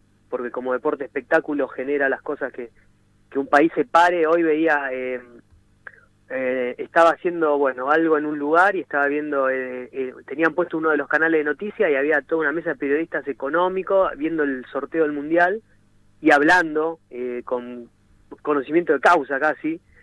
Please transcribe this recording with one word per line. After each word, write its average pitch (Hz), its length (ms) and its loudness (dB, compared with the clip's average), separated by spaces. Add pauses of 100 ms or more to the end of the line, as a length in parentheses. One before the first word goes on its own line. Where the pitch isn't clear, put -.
(300)
porque 123 220 -6
como 127 220 -4
deporte 143 300 -4
espectáculo 143 640 -2
genera 139 420 -4
las 127 120 -4
cosas 135 320 -8
que, 120 160 -12 (640)
que 139 80 -4
un 139 80 -4
país 151 260 4
se 147 120 -2
pare. 170 420 2
Hoy 170 160 2
veía, 151 480 0
eh, 127 280 -6 (1080)
eh, 127 480 -4
estaba 165 340 4
haciendo, 160 460 0
bueno, 131 340 0
algo 160 260 4
en 147 80 -2
un 151 140 -6
lugar 170 360 4
y 180 60 -4
estaba 143 260 -2
viendo, 143 420 -2
eh, 127 420 -6
eh, 131 220 -8 (120)
tenían 156 280 0
puesto 170 240 -2
uno 160 140 0
de 151 60 2
los 139 100 -4
canales 160 320 2
de 147 40 0
noticias 175 480 -2
y 139 40 2
había 143 260 0
toda 160 200 -2
una 147 100 0
mesa 165 200 -4
de 143 40 -6
periodistas 147 520 -2
económicos 180 920 0
viendo 156 260 -2
el 131 280 -4
sorteo 139 320 -2
del 147 100 0
Mundial 170 480 0 (600)
y 151 100 6
hablando, 160 680 4 (100)
eh, 123 340 -8
con 123 460 -8 (520)
conocimiento 151 520 0
de 135 60 2
causa 143 400 2
casi, 156 400 -2 (240)